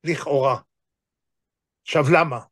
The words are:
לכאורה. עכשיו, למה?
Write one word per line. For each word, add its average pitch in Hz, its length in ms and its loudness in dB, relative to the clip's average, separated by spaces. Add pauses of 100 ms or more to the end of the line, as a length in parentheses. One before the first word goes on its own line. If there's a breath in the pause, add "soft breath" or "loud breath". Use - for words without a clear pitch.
לכאורה. 143 560 -2 (1200)
עכשיו, 151 300 0
למה? 156 280 2 (120)